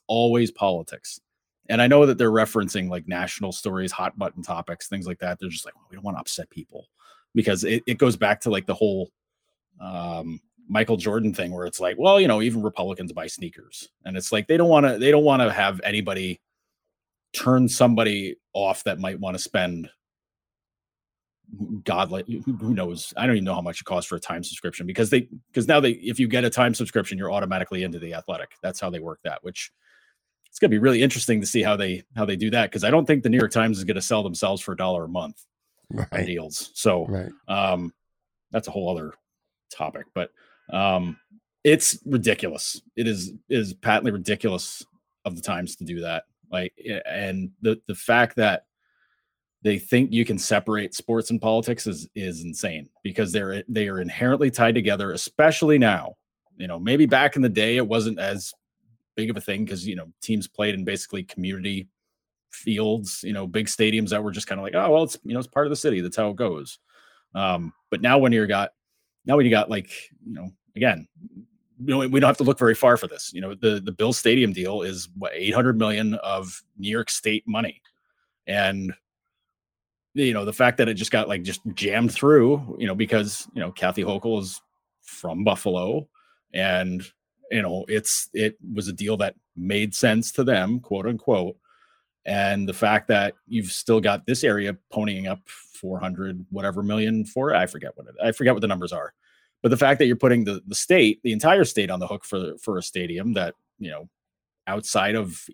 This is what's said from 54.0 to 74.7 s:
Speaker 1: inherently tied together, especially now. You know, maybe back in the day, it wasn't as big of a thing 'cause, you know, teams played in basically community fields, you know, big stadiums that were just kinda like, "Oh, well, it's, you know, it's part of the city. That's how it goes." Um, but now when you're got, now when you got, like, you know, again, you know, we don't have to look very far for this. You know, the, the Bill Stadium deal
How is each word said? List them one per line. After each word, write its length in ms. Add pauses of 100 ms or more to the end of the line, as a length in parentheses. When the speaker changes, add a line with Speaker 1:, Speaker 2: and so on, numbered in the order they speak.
Speaker 1:
inherently 500
tied 260
together, 340
especially 640
now. 380 (420)
You 120
know, 100
maybe 280
back 280
in 80
the 60
day, 280
it 120
wasn't 320
as 320 (640)
big 120
of 80
a 40
thing 260
'cause, 180
you 120
know, 160 (100)
teams 240
played 280
in 100
basically 400
community 640 (640)
fields, 720
you 80
know, 140
big 200
stadiums 440
that 120
were 80
just 160
kinda 160
like, 120
"Oh, 180
well, 100
it's, 220
you 80
know, 80
it's 80
part 180
of 40
the 60
city. 240
That's 160
how 140
it 60
goes." 420 (560)
Um, 380 (180)
but 120
now 160
when 140
you're 140
got, 240 (540)
now 120
when 100
you 40
got, 180
like, 220 (340)
you 100
know, 160 (260)
again, 320 (720)
you 60
know, 120
we 220
don't 80
have 100
to 60
look 140
very 160
far 220
for 100
this. 280
You 60
know, 140
the, 260
the 120
Bill 200
Stadium 400
deal 300